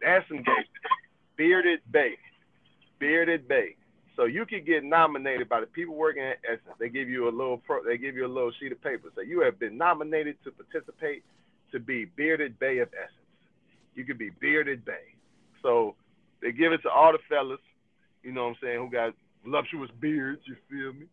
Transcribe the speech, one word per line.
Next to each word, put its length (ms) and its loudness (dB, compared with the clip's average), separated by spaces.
That's 260 2
some 100 -10
gay 60 -10
shit. 240 0
Bearded 420 4
Bay. 260 4
Bearded 480 2
Bay. 280 2
So 100 4
you 200 -2
could 200 -8
get 180 2
nominated 640 2
by 100 2
the 60 -4
people 300 -10
working 280 0
at 220 -4
Essence. 340 -6
They 100 -4
give 200 -6
you 180 -2
a 40 2
little 260 -4
pro-, 260 -4
they 140 -2
give 180 -8
you 100 -4
a 20 -6
little 320 -2
sheet 120 -10
of 120 -12
paper. 320 -8
So 60 -8
you 200 -2
have 180 2
been 180 -6
nominated 680 0
to 80 -12
participate 720 -10
to 80 -8
be 260 -6
Bearded 540 -2
Bay 200 0
of 100 0
Essence. 280 -16
You 100 -10
could 140 -8
be 100 -10
Bearded 460 -2
Bay. 300 -12
So 320 2
they 100 -4
give 220 2
it 100 -2
to 60 -2
all 220 8
the 160 0
fellas, 320 -2
you 100 -14
know 120 -4
what 80 -2
I'm 100 -12
saying, 180 -4
who 120 -8
got 220 -2
voluptuous 460 -4
beards, 460 -4
you 100 -14
feel 240 -10
me? 200 -20